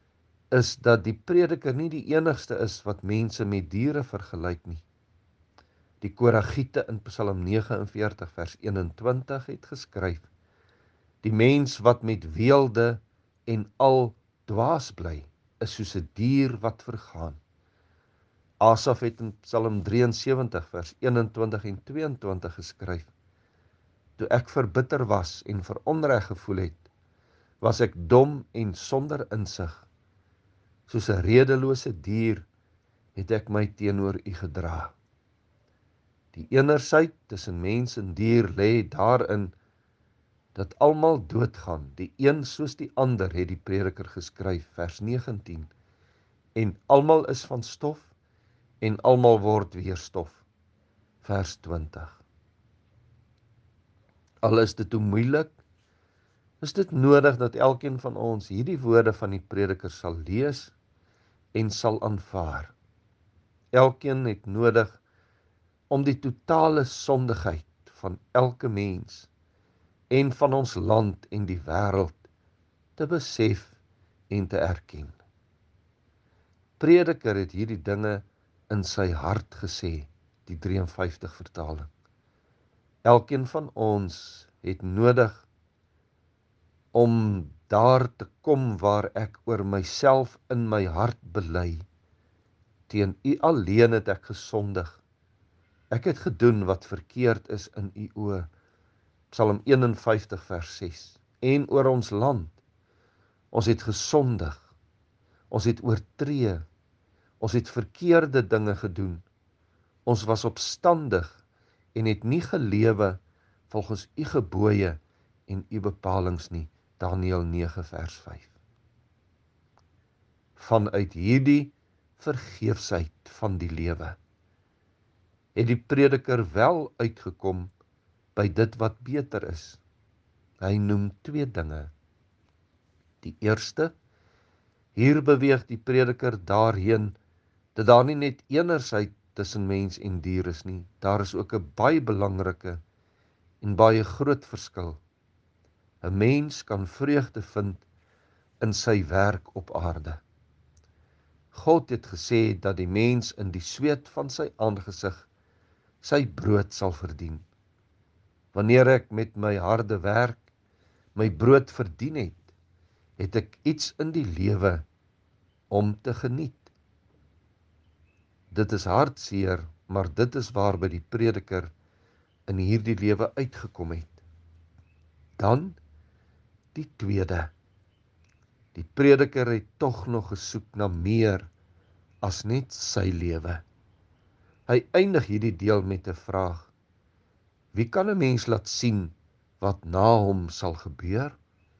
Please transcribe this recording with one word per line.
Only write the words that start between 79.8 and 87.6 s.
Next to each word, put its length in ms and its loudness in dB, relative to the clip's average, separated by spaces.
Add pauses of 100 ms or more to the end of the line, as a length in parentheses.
die 100 -12
drieënvyftig 760 -6
vertaling. 560 -12 (1160)
Elkeen 420 4
van 260 -8
ons 460 -2 (420)
het 240 -6
nodig 480 4 (1600)
om 180 6 (540)